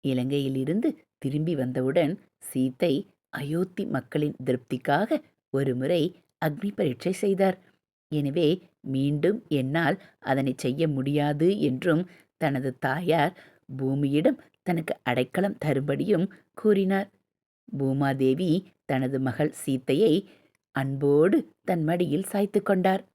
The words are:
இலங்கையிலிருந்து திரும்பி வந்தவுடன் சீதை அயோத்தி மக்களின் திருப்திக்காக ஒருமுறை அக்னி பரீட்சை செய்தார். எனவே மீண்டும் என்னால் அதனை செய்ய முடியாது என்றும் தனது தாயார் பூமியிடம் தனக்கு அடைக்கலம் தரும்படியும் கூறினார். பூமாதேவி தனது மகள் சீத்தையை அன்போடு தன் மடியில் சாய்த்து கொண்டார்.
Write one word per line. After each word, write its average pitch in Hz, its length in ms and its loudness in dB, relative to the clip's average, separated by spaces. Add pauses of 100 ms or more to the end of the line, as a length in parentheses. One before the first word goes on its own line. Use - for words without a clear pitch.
இலங்கையிலிருந்து 135 880 0 (280)
திரும்பி 151 360 -2
வந்தவுடன் 135 600 0 (280)
சீதை 131 500 0 (400)
அயோத்தி 165 540 -4
மக்களின் 147 520 -4
திருப்திக்காக 143 800 -2 (340)
ஒருமுறை 135 460 0 (420)
அக்னி 156 300 -4
பரீட்சை 180 420 -2
செய்தார். 190 440 0 (540)
எனவே 147 360 0 (400)
மீண்டும் 147 500 0 (140)
என்னால் 147 440 0 (260)
அதனை 135 340 0
செய்ய 135 320 -4
முடியாது 147 600 0 (140)
என்றும் 151 420 0 (340)
தனது 139 320 -2 (100)
தாயார் 156 540 2 (360)
பூமியிடம் 139 720 0 (240)
தனக்கு 170 300 -2 (100)
அடைக்கலம் 127 540 0
தரும்படியும் 147 680 0 (320)
கூறினார். 196 500 2 (640)
பூமாதேவி 135 800 0 (340)
தனது 135 340 -2
மகள் 135 360 -2
சீத்தையை 139 580 0 (640)
அன்போடு 143 640 4 (240)
தன் 175 200 0
மடியில் 170 460 0
சாய்த்து 202 320 0
கொண்டார். 190 420 2 (120)